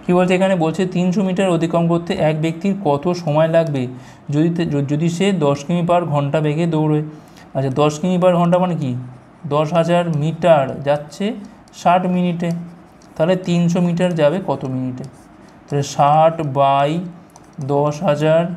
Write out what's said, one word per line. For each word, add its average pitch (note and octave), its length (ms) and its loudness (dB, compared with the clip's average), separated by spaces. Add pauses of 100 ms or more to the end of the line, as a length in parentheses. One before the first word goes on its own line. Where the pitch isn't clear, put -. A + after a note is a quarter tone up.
কী - 140 -2
বলছে F#3 200 2
এখানে? F#3+ 260 2
বলছে D#3+ 180 -2 (140)
তিনশো F3+ 320 0
মিটার F#3 280 0
অতিক্রম E3+ 360 0
করতে E3+ 200 -2 (180)
এক D#3 140 0
ব্যক্তির E3 300 -2 (140)
কত C#3+ 160 0 (200)
সময় D#3 320 2
লাগবে D3+ 280 0 (500)
যদি D#3 220 2
তে-, E3+ 180 -2
য-, C#3+ 180 0
যদি D3+ 160 0 (100)
সে F#3+ 80 0 (200)
দশ C#3 200 2
কিমি F3 240 -2
per F3 120 4 (120)
ঘন্টা C#3+ 320 0
বেগে D3+ 200 0 (100)
দৌড়ে। D#3 240 2 (560)
আচ্ছা, C3+ 160 -2 (100)
দশ D3+ 180 4
কিমি F3+ 240 0
per F3+ 160 6
ঘন্টা F3 240 2
মানে F3 180 -2
কি? C3 100 -4 (640)
দশ D3+ 120 2 (100)
হাজার E3+ 260 2 (180)
মিটার D#3+ 440 2 (220)
যাচ্ছে D3 380 -4 (560)
ষাট F3 200 4 (140)
মিনিটে, F3 340 -2 (680)
তাহলে E3+ 200 2 (120)
তিনশো F3 400 2
মিটার F3 240 0 (100)
যাবে D3 160 4 (120)
কত C3+ 120 -2 (120)
মিনিটে? B2+ 300 -6 (640)
তাহলে C#3+ 200 -2 (100)
ষাট D#3 400 4 (220)
বাই C#3 340 2 (840)
দশ D3 180 0 (140)
হাজার D#3 360 2 (140)